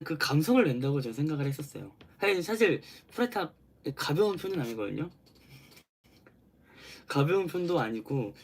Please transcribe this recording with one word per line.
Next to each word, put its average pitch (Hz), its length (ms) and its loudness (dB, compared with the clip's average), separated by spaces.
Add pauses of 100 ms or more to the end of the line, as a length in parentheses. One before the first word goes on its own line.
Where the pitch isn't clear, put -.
그 160 140 -4
감성을 226 460 4
낸다고 139 360 0
저는 117 140 -6
생각을 143 320 -2
했었어요. 139 460 -8 (280)
사실, 196 220 2
사실 202 400 2 (300)
프라이탁 208 420 -2 (420)
가벼운 190 400 2
편은 190 240 -4
아니거든요. 113 500 -6 (2000)
가벼운 175 380 2
편도 175 340 0
아니고, 113 640 -4